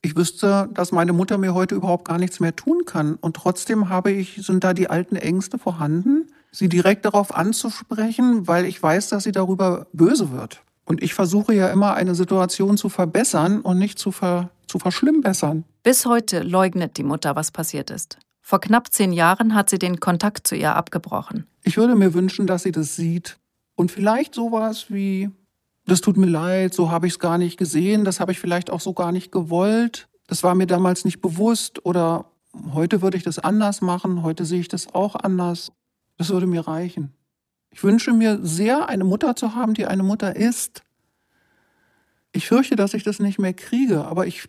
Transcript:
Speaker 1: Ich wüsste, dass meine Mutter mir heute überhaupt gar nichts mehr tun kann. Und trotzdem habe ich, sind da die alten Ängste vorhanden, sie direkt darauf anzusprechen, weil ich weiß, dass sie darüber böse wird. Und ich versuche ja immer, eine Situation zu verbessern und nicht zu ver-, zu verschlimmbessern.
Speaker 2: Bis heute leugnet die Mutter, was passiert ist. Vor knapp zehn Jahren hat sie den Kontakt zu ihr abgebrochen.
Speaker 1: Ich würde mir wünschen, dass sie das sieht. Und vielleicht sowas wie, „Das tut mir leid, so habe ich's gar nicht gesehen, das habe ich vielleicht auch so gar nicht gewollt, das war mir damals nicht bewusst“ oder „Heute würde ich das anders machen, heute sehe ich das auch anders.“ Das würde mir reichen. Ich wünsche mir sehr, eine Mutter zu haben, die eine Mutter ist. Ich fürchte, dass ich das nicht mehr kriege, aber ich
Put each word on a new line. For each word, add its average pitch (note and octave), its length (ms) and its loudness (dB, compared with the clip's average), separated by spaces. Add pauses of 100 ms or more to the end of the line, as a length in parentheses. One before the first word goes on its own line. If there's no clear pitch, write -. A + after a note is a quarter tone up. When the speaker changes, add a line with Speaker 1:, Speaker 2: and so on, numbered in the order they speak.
Speaker 1:
Ich D#3 120 -4
wüsste, G3 560 2
dass F3 200 -4
meine F3 220 2
Mutter F#3+ 260 2
mir F#3+ 160 0
heute F#3 180 0
überhaupt F3+ 320 0
gar E3+ 140 -2
nichts F3+ 200 -4
mehr E3 160 0
tun E4+ 300 0
kann. D3+ 300 -2
Und E3 220 -6
trotzdem F#3 520 -2
habe F#3 220 0
ich, G3 240 -4 (100)
sind F#3 180 2
da F#3 120 2
die F3+ 120 0
alten F3 280 -2
Ängste F#3 420 -4
vorhanden, F3+ 680 0 (240)
sie F#3+ 180 0
direkt F#3 360 2
darauf G3+ 300 0
anzusprechen, A3+ 1120 0
weil F3 180 2
ich F#3 180 -6
weiß, E3+ 260 2
dass G3+ 140 -2
sie G#3 80 -2
darüber F#3 600 0
böse F3 380 4
wird. B2+ 300 -10 (240)
Und E3 160 -2
ich - 140 -4
versuche G#3 400 2
ja F#3+ 140 4
immer, G3+ 260 4
eine F#3 180 0
Situation F#3 640 2
zu G3 120 -2
verbessern F#3+ 720 0
und F3+ 180 0
nicht G#3 180 -2
zu - 140 -4
ver-, F3 400 -2 (160)
zu - 100 -8
verschlimmbessern. F#3 880 0 (180)
Speaker 2:
Bis B3+ 240 2
heute A#3 380 0
leugnet F#3 540 0
die D3 60 -6
Mutter, C#3+ 320 -2
was D3+ 140 -4
passiert D3+ 400 -8
ist. - 300 -14 (220)
Vor F#3+ 200 0
knapp A3+ 320 2
zehn G3 180 2
Jahren F3+ 440 4
hat G3+ 140 4
sie G3+ 80 0
den F3+ 220 -2
Kontakt F#3+ 480 -2
zu - 80 -2
ihr D3+ 180 0
abgebrochen. - 720 -6 (160)
Speaker 1:
Ich F3 120 0
würde A#3 220 4
mir F#3+ 160 6
wünschen, F#3 340 0
dass F3 160 -2
sie F#3 80 -2
das D#3+ 240 -4
sieht. E3+ 420 -4 (380)
Und F3 160 0
vielleicht A3 420 0
sowas A3 540 -4
wie, G3 420 -4 (560)
„Das F3+ 140 4
tut G3+ 160 2
mir F#3+ 120 6
leid, F3+ 460 0
so E3+ 160 0
habe E3+ 180 0
ich's F3 120 -4
gar E3+ 180 0
nicht F3 200 -2
gesehen, F#3 480 0
das F#3+ 160 -2
habe F#3 100 -2
ich F#3 80 -4
vielleicht F3+ 300 -2
auch F3+ 100 -6
so F#3 140 -6
gar F3 180 -2
nicht F3+ 220 -6
gewollt, F#3+ 760 0 (200)
das - 160 -4
war F3+ 120 4
mir F#3 100 4
damals F3+ 380 2
nicht - 180 -2
bewusst“ G#3 640 -2
oder E3+ 460 0 (420)
„Heute E3+ 280 2
würde F#3+ 160 0
ich F3 60 -6
das E3 140 -6
anders G3+ 440 0
machen, F3+ 420 -2
heute D#3+ 220 -2
sehe F3 160 -2
ich E3 80 -8
das - 260 -10
auch G3 200 -2
anders.“ F3 580 -2 (440)
Das E3+ 120 -4
würde F#3 180 0
mir E3+ 180 -2
reichen. D#3+ 460 -6 (580)
Ich - 140 -10
wünsche A3+ 300 4
mir A3 300 4
sehr, G#3 440 0
eine G3 160 -2
Mutter A3 320 2
zu A3 200 -4
haben, A3+ 180 0
die G#3+ 140 -2
eine F#3+ 160 -2
Mutter G3 340 -2
ist. - 460 -2 (1500)
Ich - 160 -4
fürchte, C4 300 4
dass G3+ 160 0
ich A3 100 -6
das G#3 160 -4
nicht G3+ 200 -2
mehr F#3 140 -2
kriege, A#3 520 0
aber F3 200 -2
ich - 240 -10